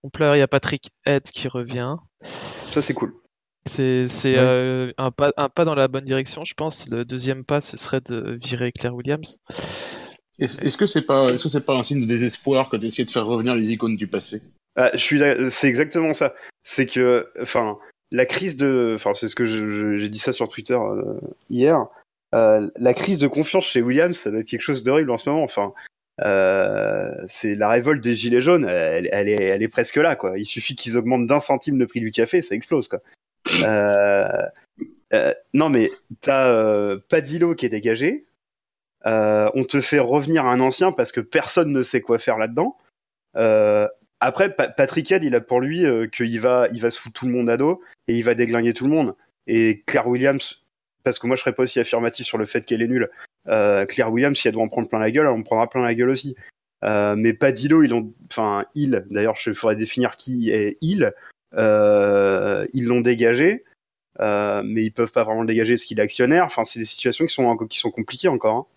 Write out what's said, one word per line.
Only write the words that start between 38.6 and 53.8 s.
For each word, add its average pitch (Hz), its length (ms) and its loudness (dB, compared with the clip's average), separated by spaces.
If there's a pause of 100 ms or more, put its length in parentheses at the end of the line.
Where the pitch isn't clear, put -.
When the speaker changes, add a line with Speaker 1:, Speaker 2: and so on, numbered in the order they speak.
Speaker 2:
Euh, 107 500 4
on 131 80 0
te 139 160 0
fait 143 200 2
revenir 143 460 2
un 123 140 4
ancien 135 320 2
parce - 220 -2
que 120 80 -2
personne 156 500 0
ne 135 100 2
sait 120 200 0
quoi 117 180 0
faire 113 180 -2
là-dedans. 120 400 -2 (600)
Euh, 107 500 4 (320)
après, 135 340 0
Pa-, 127 140 0
Patrick 139 420 -2
Head, 185 140 4
il 131 120 0
a 113 60 4
pour 123 200 0
lui, 160 240 0
euh, 113 220 2
qu'il 117 340 -4
va, 123 320 4
il 117 80 -6
va 117 80 2
se - 100 -6
foutre - 220 -16
tout 127 60 -6
le 123 40 0
monde 123 180 0
à 117 60 2
dos 156 260 0 (280)
et 113 80 0
il 117 60 -2
va 117 120 2
déglinguer 117 380 0
tout 127 120 -6
le 143 80 4
monde. 160 220 0 (320)
Et 110 380 2
Claire 120 220 0
Williams, 131 560 -2 (420)
parce 120 120 0
que 117 100 -6
moi 127 100 0
je - 40 -6
serais 131 120 -2
pas 127 100 0
aussi 123 160 0
affirmatif 117 460 -2
sur - 120 -4
le 110 80 -2
fait 110 200 -4
qu'elle 113 160 -2
est 117 80 0
nulle, 123 200 0 (380)
euh, 101 380 2